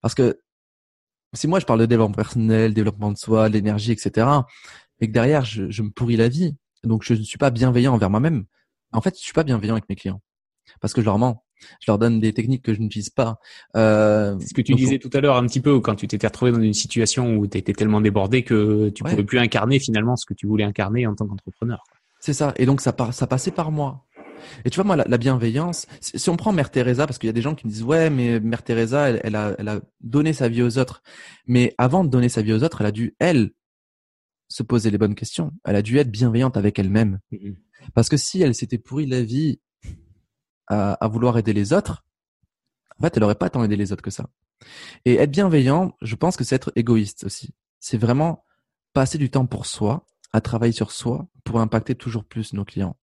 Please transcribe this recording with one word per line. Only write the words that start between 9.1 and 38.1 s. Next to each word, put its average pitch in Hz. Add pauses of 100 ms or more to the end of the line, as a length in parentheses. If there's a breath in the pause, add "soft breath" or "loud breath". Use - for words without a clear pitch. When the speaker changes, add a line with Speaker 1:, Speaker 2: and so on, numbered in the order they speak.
Speaker 1:
je -
suis -
pas 160
bienveillant 113
avec 110
mes 95
clients 98 (580 soft breath)
parce -
que 127
je 104
leur 104
mens. 117 (360 loud breath)
Je -
leur 104
donne 113
des 110
techniques 123
que 113
je 104
n'utilise 107
pas. 113 (380 loud breath)
Euh, 107
Speaker 2:
C'est -
ce -
que 131
tu 143
Speaker 1:
donc 127
Speaker 2:
disais 131
tout 127
à 139
l'heure 139
un 123
petit 123
peu 143
quand 110
tu 113
t'étais 107
retrouvé 123
dans 117
une 110
situation 113
où 104
t'étais 101
tellement 107
débordé 107
que 107
tu -
Speaker 1:
Ouais. 160
Speaker 2:
pouvais 104
plus 101
incarner 120
finalement 113
ce -
que -
tu -
voulais 107
incarner 104
en 104
tant 104
qu'entrepreneur, 107
quoi. - (200)
Speaker 1:
C'est -
ça. 143
Et 127
donc, 135
ça 123
par-, 127
ça 127
passait 131
par 156
moi. 139 (600 loud breath)
Et 123
tu -
vois, 180
moi, 196
la, 143
la 120
bienveillance, 131 (140 loud breath)
si, -
si -
on 170
prend 214
Mère 156
Teresa, 127
parce 139
qu'il 113
y -
a -
des 117
gens 147
qui -
me -
disent, « 110
Ouais, 160
mais 120
Mère 113
Teresa, 120
elle, 113
elle 107
a, 107
elle 104
a 107 (200)
donné 143
sa 135
vie 117
aux 117
autres. » 127 (460 loud breath)
Mais 123
avant 127
de 165
donner 123
sa 117
vie 107
aux 110
autres, -
elle 104
a 101
dû, 110
elle, 147 (960)
se -
poser 110
les 101
bonnes 104
questions. 147 (120)
Elle 104
a 101
dû 110
être 139
bienveillante 120
avec 104
elle-même. 98 (100)
Speaker 2:
Mhm. 101 (400 loud breath)
Speaker 1:
Parce 120
que 151